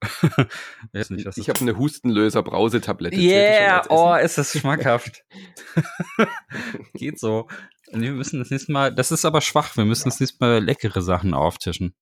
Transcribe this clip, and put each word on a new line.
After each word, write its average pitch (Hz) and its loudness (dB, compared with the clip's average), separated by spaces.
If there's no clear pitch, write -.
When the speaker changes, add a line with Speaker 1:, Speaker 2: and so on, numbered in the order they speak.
Speaker 1:
<laughs> - -4
Weiß 104 -8
nicht, 92 -8
was 98 -10
Speaker 2:
Ich 101 -8
Speaker 1:
das - 0
Speaker 2:
habe 123 0
eine 107 -2
Hustenlöser-Brausetablette. 110 0
Zählt 196 6
das 214 6
schon 202 4
Speaker 1:
Yeah, 190 4
Speaker 2:
als - -2
Essen? 156 4
Speaker 1:
oh, 170 6
ist 151 2
das 147 -2
schmackhaft. 135 -2
<laughs> - -6
Geht 139 -10
so. 113 -2
Nee, 113 -4
wir 139 -4
müssen 135 -6
das 120 -8
nächste 135 -6
Mal, 139 0
das 127 0
ist 160 -2
aber 156 2
schwach, - -2
wir 104 4
müssen 113 0
das - -4
nächste 131 -4
Mal 117 4
leckere 104 -2
Sachen 87 0
auftischen. 85 -2